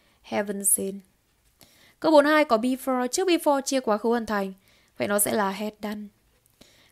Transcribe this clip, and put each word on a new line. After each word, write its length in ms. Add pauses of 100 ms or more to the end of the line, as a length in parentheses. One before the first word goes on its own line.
(300)
haven't 340
seen. 360 (1000)
Câu 120
bốn 120
mươi 100
hai 120
có 120
before, 500
trước 200
before 340
chia 180
quá 180
khứ 120
hoàn 160
thành. 280 (440)
Vậy 100
nó 120
sẽ 140
là 160
had 240 (100)
done. 180 (920)